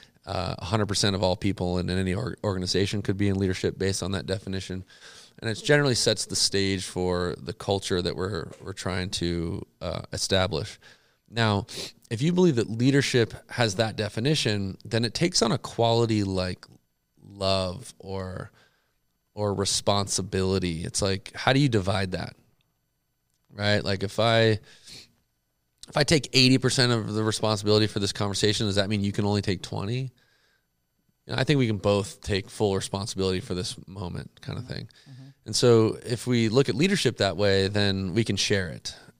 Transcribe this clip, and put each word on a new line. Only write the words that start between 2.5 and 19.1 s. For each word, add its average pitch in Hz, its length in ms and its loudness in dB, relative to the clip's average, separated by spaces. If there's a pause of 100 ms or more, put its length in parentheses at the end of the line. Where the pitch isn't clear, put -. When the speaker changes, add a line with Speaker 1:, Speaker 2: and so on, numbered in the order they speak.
Speaker 1:
could 98 160 -2
be 101 120 0
in 95 100 0
leadership 92 400 0
based 95 240 -2
on 92 100 -4
that 95 140 -4
definition. 95 580 -6 (540)
And 113 100 -6
it 107 140 -6
generally 143 320 4
sets 110 320 0
the 95 100 -6
stage 98 480 0
for 90 560 -2
the - 120 -10
culture 98 500 -2
that 80 140 -2
we're, 92 300 -6 (140)
we're 95 120 -14
trying 92 380 -4
to, 85 540 -4 (160)
uh, - 220 -6 (100)
establish. - 680 -2 (500)
Now, 107 360 2 (420)
if 113 140 -4
you 170 100 2
believe 175 240 4
that 110 140 0
leadership 123 640 2 (160)
has 113 240 0
that 110 220 -2
definition, 107 880 -2
then 113 200 -2
it 113 80 -4
takes - 300 0
on 220 100 2
a 113 60 0
quality 117 680 2
like 92 400 -4 (580)
love 95 760 -4
or, 95 520 -10 (840)